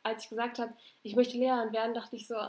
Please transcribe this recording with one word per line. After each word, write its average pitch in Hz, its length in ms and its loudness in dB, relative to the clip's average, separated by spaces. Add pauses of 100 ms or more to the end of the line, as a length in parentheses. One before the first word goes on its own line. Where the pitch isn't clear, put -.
als 220 200 -2
ich - 60 -14
gesagt 233 300 -2
hab, 233 100 -2 (340)
ich 208 120 -2
möchte 247 220 6
Lehrerin 240 360 2
werden, 226 200 2
dachte 233 220 -6
ich 233 120 -12
so, 233 80 -4 (140)